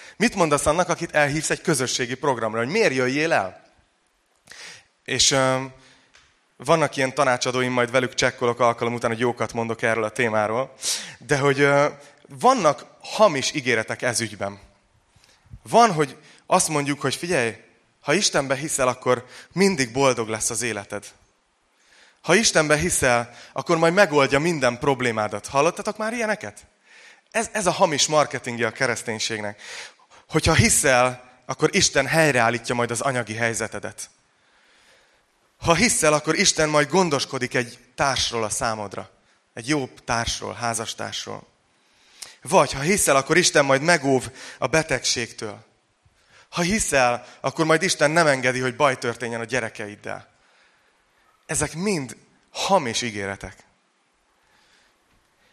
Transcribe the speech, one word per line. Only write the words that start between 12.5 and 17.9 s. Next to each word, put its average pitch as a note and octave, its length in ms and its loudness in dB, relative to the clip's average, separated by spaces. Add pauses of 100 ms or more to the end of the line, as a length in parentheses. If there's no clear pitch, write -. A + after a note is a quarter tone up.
hamis D#3 500 2
ígéretek A#2+ 500 -2
ez A#2 180 -2
ügyben. G2+ 400 -8 (1040)
Van, A3+ 300 4
hogy D3+ 240 -2 (300)
azt F#3 220 2
mondjuk, C#3+ 320 -2
hogy C3 140 -2
figyelj, B2+ 420 -2 (440)